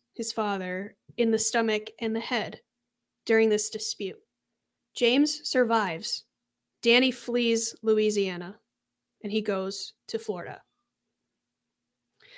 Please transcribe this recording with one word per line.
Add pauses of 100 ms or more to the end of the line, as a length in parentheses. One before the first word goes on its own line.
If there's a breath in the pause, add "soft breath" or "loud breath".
(120)
his
father, (200)
in
the
stomach (100)
and
the
head (640)
during
this
dispute. (760)
James
survives. (580)
Danny
flees
Louisiana, (640)
and
he
goes (120)
to
Florida. (1800 soft breath)